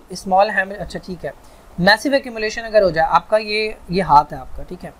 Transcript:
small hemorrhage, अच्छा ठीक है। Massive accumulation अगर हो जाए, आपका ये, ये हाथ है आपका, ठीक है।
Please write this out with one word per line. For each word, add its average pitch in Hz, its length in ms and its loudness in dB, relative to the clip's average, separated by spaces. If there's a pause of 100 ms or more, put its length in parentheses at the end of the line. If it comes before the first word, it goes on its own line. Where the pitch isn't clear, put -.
(140)
small 190 360 2
hemorrhage, 196 300 -4
अच्छा 175 200 -10
ठीक 170 260 -12
है। 135 80 -8 (460)
Massive 214 340 2
accumulation 226 460 -4
अगर 214 240 2
हो 180 80 4
जाए, 160 140 0
आपका 180 320 2
ये, 214 380 -4 (160)
ये 185 100 0
हाथ 151 320 4
है 135 60 -10
आपका, 131 240 -12
ठीक 180 200 -14
है। 151 160 -16